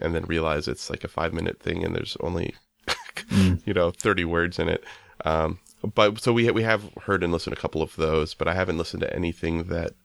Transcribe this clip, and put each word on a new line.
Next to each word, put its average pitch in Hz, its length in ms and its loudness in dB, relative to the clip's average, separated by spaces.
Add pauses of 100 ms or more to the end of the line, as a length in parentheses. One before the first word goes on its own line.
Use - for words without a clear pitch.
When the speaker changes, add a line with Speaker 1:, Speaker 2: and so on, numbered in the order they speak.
Speaker 1:
and 85 120 -2
then 85 120 -2
realize 80 420 0
it's, - 220 -6
like, - 160 -8
a - 20 -8
five-minute 85 540 -2
thing 85 240 -4
and 85 100 -2
there's - 240 -6
only, 85 340 -4 (340)
<laughs> - 80 -4 (340)
Speaker 2:
Hmm. 92 260 6 (100)
Speaker 1:
you 104 80 -2
know, 87 180 4
thirty 90 340 2
words 85 340 0
in 82 80 2
it. 85 160 0 (400)
Um, 80 360 2 (360)
but 107 240 4
so 120 140 2
we, 117 180 4
we 113 120 2
have 110 200 2 (200)
heard 95 200 2
and 85 80 2
listened - 240 -2
to - 40 -14
a - 20 -6
couple - 200 -2
of - 140 -4
those, 80 380 2
but 80 160 -2
I 85 40 0
haven't 92 240 0
listened - 240 -4
to - 140 -2
anything 85 480 -2
that 87 300 -4 (120)